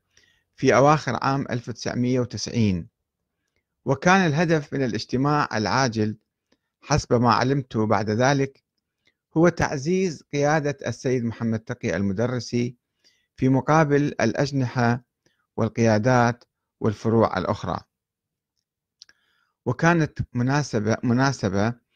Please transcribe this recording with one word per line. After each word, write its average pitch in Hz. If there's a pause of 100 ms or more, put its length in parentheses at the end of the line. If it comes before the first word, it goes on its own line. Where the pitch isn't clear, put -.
(560)
في 123
أواخر 139
عام 135
ألف 120
وتسعمية 123
وتسعين. 107 (960)
وكان 180
الهدف 156
من 139
الاجتماع 135
العاجل 107 (640)
حسب -
ما 120
علمت 127
بعد 107
ذلك 135 (720)
هو 165
تعزيز 165 (100)
قيادة 143 (100)
السيد 123
محمد 113
تقي 110
المدرسي 120 (600)
في 131
مقابل 143 (180)
الأجنحة 123 (520)
والقيادات 117 (360)
والفروع 110
الأخرى. 90 (1900)
وكانت 165 (160)
مناسبة، 123
مناسبة 120 (220)